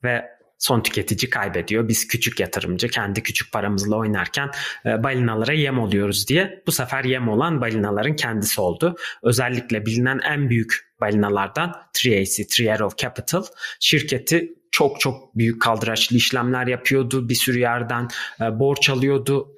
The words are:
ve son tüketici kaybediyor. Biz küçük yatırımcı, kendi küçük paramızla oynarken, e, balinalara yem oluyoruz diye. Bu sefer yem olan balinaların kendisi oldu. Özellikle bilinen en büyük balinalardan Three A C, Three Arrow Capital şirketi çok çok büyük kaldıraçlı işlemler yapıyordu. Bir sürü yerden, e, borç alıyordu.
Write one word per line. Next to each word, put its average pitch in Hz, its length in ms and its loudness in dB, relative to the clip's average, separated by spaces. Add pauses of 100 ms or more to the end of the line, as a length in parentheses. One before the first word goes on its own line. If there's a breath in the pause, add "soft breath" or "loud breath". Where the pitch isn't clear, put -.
ve 120 320 -4 (220)
son 117 240 2
tüketici - 480 -2
kaybediyor. 101 580 -2
Biz 110 200 0
küçük - 320 -2
yatırımcı, 90 480 -2
kendi 104 360 -4
küçük - 280 -4
paramızla 101 440 0
oynarken, 110 560 -2 (340 loud breath)
e, 113 180 0
balinalara 123 500 0
yem 139 260 0
oluyoruz 101 480 0
diye. 185 400 0
Bu 165 40 0
sefer 135 320 -2
yem 127 260 0
olan 139 320 2
balinaların 110 540 0
kendisi 110 460 -2
oldu. 98 340 0 (280 loud breath)
Özellikle 120 640 0
bilinen 123 340 2
en 147 300 0
büyük - 520 0
balinalardan 104 760 2 (180)
Three 107 280 4
A 98 40 0
C, - 220 -4
Three 110 260 2
Arrow 104 300 -2
Capital 147 400 -4 (360 loud breath)
şirketi 156 760 0 (180)
çok 143 280 2
çok - 380 -4
büyük 113 240 2
kaldıraçlı 113 560 2
işlemler 123 500 0
yapıyordu. 127 600 0
Bir 123 60 0
sürü 123 240 0
yerden, 120 480 0 (340 loud breath)
e, 113 180 0
borç 139 300 2
alıyordu. 139 680 0